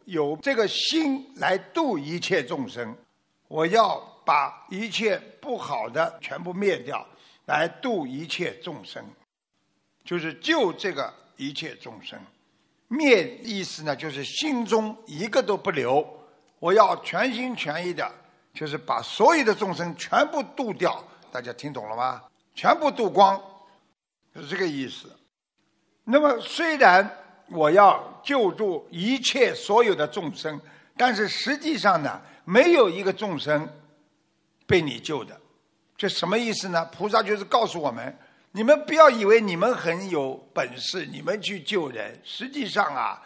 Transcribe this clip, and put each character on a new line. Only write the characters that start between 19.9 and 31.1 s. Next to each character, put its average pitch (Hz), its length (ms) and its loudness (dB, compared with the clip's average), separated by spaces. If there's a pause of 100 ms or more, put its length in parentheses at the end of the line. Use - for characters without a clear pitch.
全 262 320 0
部 294 160 -4
度 226 300 -8
掉。 131 280 -2 (300)
大 123 100 -8
家 120 120 -12
听 147 180 -12
懂 117 160 -10
了 110 80 -8
吗？ 123 260 -4 (320)
全 269 240 2
部 302 140 0
度 226 180 -2
光， 196 320 6 (920)
是 156 120 -16
这 175 100 -6
个 185 100 0
意 139 200 -4
思。 - 220 -16 (960)
那 254 140 4
么 285 200 4
虽 320 380 -2
然 202 320 8 (400)
我 160 220 2
要 190 520 6
救 247 280 2
助 180 380 -4
一 214 300 -2
切 247 340 2
所 226 300 2
有 196 120 4
的 151 120 0
众 165 260 -8
生， 151 260 -10 (380)
但 247 180 2